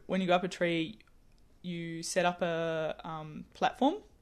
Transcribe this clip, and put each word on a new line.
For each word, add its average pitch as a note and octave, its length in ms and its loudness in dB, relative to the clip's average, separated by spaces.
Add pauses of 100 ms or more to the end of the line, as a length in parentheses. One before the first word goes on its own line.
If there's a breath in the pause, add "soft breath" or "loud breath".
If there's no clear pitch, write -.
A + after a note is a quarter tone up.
when F#3 140 0
you F#3 80 0
go F3 60 6
up F3+ 100 4
a F3 40 -2
tree, E3+ 500 -2 (640)
you E3+ 400 -6
set F3 220 2
up F3+ 180 2
a, E3 520 -2 (100)
um, D#3 400 -10 (100)
platform, C#4+ 420 2 (260)